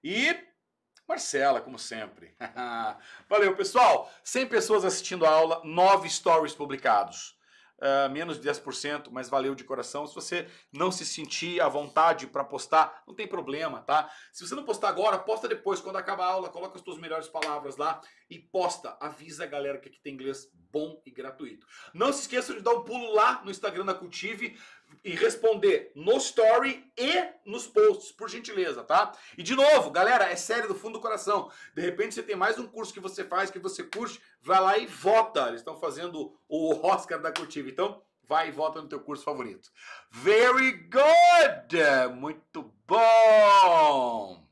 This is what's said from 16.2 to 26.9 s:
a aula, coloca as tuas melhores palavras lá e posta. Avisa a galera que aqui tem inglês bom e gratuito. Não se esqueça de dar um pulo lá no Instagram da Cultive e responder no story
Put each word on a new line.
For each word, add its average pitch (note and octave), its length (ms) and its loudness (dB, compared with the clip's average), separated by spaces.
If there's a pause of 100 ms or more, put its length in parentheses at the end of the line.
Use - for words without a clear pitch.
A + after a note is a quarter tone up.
a F#3 60 0
aula, F3+ 180 -4
coloca F#3 260 -14
as F3+ 60 -20
tuas D#3+ 160 -14
melhores D#3+ 280 -8
palavras D3 520 -8
lá D#3 240 -4 (260)
e E3+ 100 -20
posta. - 640 -6
Avisa D3+ 440 -14
a - 20 -12
galera C#3 320 -8
que C#3 100 -20
aqui - 100 -20
tem C#3 140 -14
inglês C3+ 380 -10 (200)
bom D#3 360 -8
e B2+ 40 -20
gratuito. C3 560 -16 (280)
Não A#3+ 180 0
se C#4 80 -6
esqueça B3 320 -6
de - 80 -10
dar A3+ 120 0
um A#3+ 120 0
pulo A#3 300 -8
lá G#3+ 280 4
no G3 80 -14
Instagram F#3+ 360 -8
da F#3+ 80 -4
Cultive G3 640 -12 (460)
e F3+ 100 -8
responder G#3+ 800 0
no F3+ 240 0
story B3 760 0